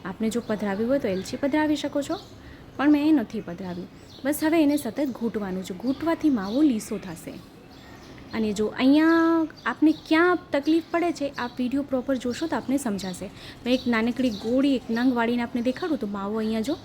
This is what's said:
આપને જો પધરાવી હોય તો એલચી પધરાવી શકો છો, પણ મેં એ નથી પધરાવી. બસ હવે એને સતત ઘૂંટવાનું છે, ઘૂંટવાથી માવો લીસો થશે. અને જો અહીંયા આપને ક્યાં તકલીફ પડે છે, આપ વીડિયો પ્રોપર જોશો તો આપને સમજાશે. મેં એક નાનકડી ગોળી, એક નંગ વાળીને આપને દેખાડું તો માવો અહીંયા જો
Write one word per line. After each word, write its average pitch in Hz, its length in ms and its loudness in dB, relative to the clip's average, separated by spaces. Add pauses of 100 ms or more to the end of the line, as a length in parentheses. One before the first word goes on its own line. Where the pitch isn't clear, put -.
આપને 214 260 -4
જો 233 160 -4
પધરાવી 208 380 -2
હોય 269 140 2
તો 247 100 -2
એલચી 190 280 -4
પધરાવી 302 400 0
શકો 285 260 -2
છો, 330 160 -6 (580)
પણ 285 140 4
મેં 294 180 6
એ 320 40 6
નથી 226 280 0
પધરાવી. 180 420 -8 (420)
બસ 285 200 0
હવે 320 180 4
એને 285 140 4
સતત 277 300 -2
ઘૂંટવાનું 202 580 -4
છે, 185 140 -8
ઘૂંટવાથી 311 520 0
માવો 226 320 0
લીસો 220 360 2
થશે. 170 320 -12 (1040)
અને 220 180 0
જો 208 140 0
અહીંયા 294 420 6 (580)
આપને 302 280 4 (140)
ક્યાં 339 300 4 (140)
તકલીફ 311 380 2
પડે 339 220 0
છે, 277 260 -4
આપ 247 200 -4
વીડિયો 254 240 0
પ્રોપર 262 340 -2
જોશો 247 300 -4
તો 302 100 -2
આપને 254 200 0
સમજાશે. 190 540 -4 (360)
મેં 247 80 4
એક 254 120 0
નાનકડી 240 440 2
ગોળી, 254 440 2
એક 226 160 -2
નંગ 240 240 2
વાળીને 240 280 0
આપને 240 200 -4
દેખાડું 254 360 -2
તો 214 80 -4
માવો 202 320 -4
અહીંયા 220 220 -2
જો 269 240 -2